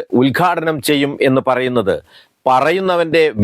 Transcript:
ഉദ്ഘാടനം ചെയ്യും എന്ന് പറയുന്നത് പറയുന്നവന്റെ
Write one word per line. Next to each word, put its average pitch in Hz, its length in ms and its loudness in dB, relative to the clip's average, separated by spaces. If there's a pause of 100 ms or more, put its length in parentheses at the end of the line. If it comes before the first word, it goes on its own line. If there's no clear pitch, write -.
(200)
ഉദ്ഘാടനം 160 640 0
ചെയ്യും 139 300 0 (100)
എന്ന് 131 200 2
പറയുന്നത് 123 540 0 (500)
പറയുന്നവന്റെ 165 800 2 (200)